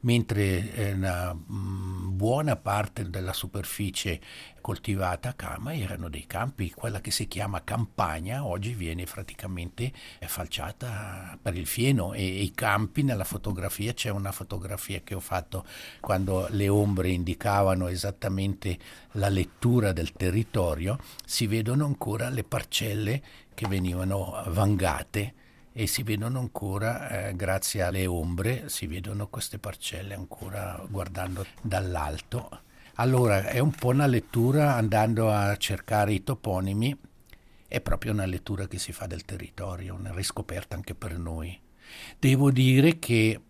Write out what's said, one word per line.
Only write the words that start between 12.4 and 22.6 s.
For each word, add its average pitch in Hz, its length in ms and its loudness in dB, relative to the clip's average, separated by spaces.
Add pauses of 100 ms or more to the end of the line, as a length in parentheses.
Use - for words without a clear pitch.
i 95 100 0
campi 107 520 2
nella 120 200 2
fotografia, 101 720 -4
c'è - 160 -4
una 98 240 -2
fotografia 92 720 -6
che 101 100 -8
ho 92 60 -6
fatto 92 420 -4 (380)
quando 95 480 2
le 101 180 2
ombre 98 440 4
indicavano 92 760 2
esattamente 95 880 -2 (340)
la 101 180 2
lettura 101 640 4
del 82 180 -2
territorio, 92 880 0 (260)
si - 220 0
vedono 113 380 2
ancora 113 440 -2
le 123 140 -2
parcelle 110 800 -2 (320)